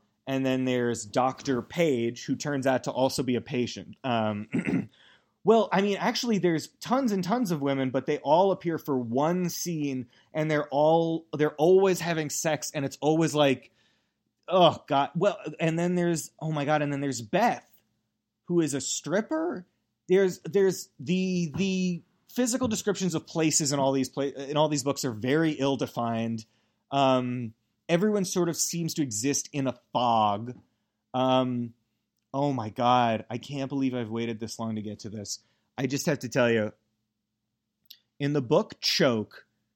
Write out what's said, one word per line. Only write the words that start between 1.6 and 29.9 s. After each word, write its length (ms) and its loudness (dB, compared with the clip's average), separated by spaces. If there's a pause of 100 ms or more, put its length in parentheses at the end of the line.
Page, 640 0
who 100 -2
turns 320 -4
out 160 2
to 80 -4
also 320 0
be 120 0
a 60 0
patient. 640 -6
Um, 840 -2 (240)
<clears throat> 300 -20
well, 280 4
I 100 2
mean, 160 0
actually, 400 -2
there's 300 0 (120)
tons 320 0
and 120 -2
tons 260 -2
of 120 -2
women, 280 0
but 160 -2
they 140 -2
all 320 4
appear 260 -2
for 180 -4
one 540 0
scene, 560 -4 (280)
and 180 -2
they're 180 0
all, 640 2
they're 220 0
always 440 6
having 300 -4
sex, 460 -4
and 100 -2
it's 160 -8
always 320 2
like, 380 2 (760)
oh, 400 6
God. 280 2
Well, 240 0 (200)
and 200 0
then 160 0
there's, 340 0 (100)
oh, 120 -4
my 140 -2
God, 180 2
and 100 -2
then 80 -4
there's 200 -4
Beth, 460 0 (800)
who 160 2
is 140 -2
a 60 -4
stripper. 840 -4 (420)
There's, 320 4
there's 500 0 (100)
the, 560 -2
the 480 -2 (260)
physical 400 -2
descriptions 440 -2
of 140 -4
places 460 0
in 60 0
all 120 2
these 160 0
pla-, 160 -4
in 320 -6
all 140 4
these 140 -2
books 200 -2
are 80 -2
very 400 2
ill-defined. 920 -2 (440)
Um, 640 0 (360)
everyone 340 2
sort 240 0
of 80 -2
seems 380 -4
to 80 -2
exist 500 -2
in 160 -2
a 100 -4 (140)